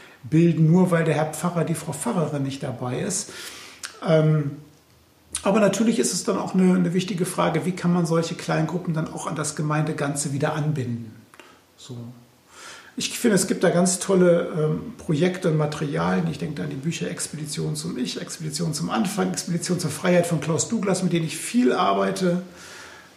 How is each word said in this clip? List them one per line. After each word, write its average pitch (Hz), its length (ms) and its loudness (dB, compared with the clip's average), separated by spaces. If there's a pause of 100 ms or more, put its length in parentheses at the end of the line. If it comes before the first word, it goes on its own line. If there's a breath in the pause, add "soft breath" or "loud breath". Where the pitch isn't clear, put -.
(220 loud breath)
bilden, 156 480 6
nur 180 200 6
weil 165 140 4
der 156 100 2
Herr 156 180 0
Pfarrer, 170 320 -2
die 170 100 -2
Frau - 180 -6
Pfarrerin 151 500 -2
nicht 135 200 -4
dabei 127 380 -4
ist. 190 300 -4 (760 loud breath)
Ähm, 156 460 4 (880)
aber 208 180 4
natürlich 208 380 4
ist - 140 2
es 180 120 -4
dann 196 120 0
auch - 180 -4
eine, 185 200 6
eine 175 180 2
wichtige 185 320 -2
Frage, 160 400 0
wie 180 80 -2
kann 175 200 0
man 175 120 2
solche 165 300 0
Kleingruppen 160 580 -2
dann 156 180 -4
auch - 160 -10
an 147 100 -6
das 147 200 -4
Gemeindeganze 151 800 -2
wieder 151 200 0
anbinden? 120 580 -4 (680 loud breath)
So. - 180 -16 (1000 loud breath)
Ich - 220 -6
finde, 214 180 4
es 185 100 2
gibt - 180 0
da 175 60 6
ganz 180 300 2
tolle, 180 480 4 (100)
ähm, 156 400 -2
Projekte 180 520 0
und 156 60 2
Materialien. 165 760 -2
Ich 156 80 -6
denke 151 180 -8
da 147 80 -6
an 151 60 -6
die 151 60 -8
Bücher 165 320 -6
Expedition 156 680 -6
zum 165 220 -8
Ich, 240 240 -6
Expedition 160 540 -6
zum 170 160 -4
Anfang, 185 420 0
Expedition 170 480 -2
zur 147 100 -2
Freiheit 180 360 4
von 160 160 0
Klaus 156 260 -2
Douglas, 190 340 0
mit 170 120 0
denen 165 100 0
ich - 140 -6
viel 247 340 2
arbeite. 190 720 2 (760 loud breath)